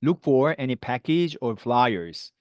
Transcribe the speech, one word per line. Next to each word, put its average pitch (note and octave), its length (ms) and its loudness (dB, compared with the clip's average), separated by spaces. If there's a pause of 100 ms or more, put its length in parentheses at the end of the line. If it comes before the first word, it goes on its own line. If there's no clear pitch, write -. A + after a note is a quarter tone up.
"Look E3+ 220 0
for C#3+ 340 4
any C3 160 -4
package D#3 680 -2
or A#2+ 160 -4
flyers." A#2 840 -2